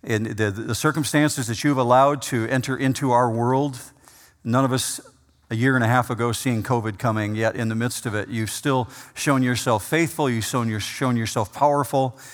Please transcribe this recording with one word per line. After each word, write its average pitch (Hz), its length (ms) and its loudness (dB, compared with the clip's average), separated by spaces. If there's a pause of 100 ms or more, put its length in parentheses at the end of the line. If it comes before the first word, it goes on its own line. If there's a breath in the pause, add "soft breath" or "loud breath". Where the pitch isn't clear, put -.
In 110 220 0
the, 110 260 0
the 110 240 -4
circumstances 147 720 0
that 117 140 -4
you've 147 140 2
allowed 131 460 4
to 113 260 -2
enter 131 280 -2
into 135 340 0
our 120 200 4
world, 127 480 0 (640 soft breath)
none 123 220 2
of 123 80 0
us - 280 -2 (500)
a 117 40 -2
year 127 200 4
and 123 100 2
a 110 40 4
half 123 200 4
ago 117 240 0
seeing 113 300 -2
covid 110 360 -2
coming, 107 360 -2
yet 110 200 0
in 113 140 -2
the 110 60 -2
midst 117 320 -4
of 104 80 -4
it, 104 140 -4
you've 110 220 -4
still 131 380 0 (260 loud breath)
shown 135 280 2
yourself 120 440 0
faithful, 156 440 0
you've 113 140 -2
shown 117 240 -2
your-, 107 120 -4
shown 123 360 -2
yourself 113 360 -2
powerful, 143 680 0 (160 loud breath)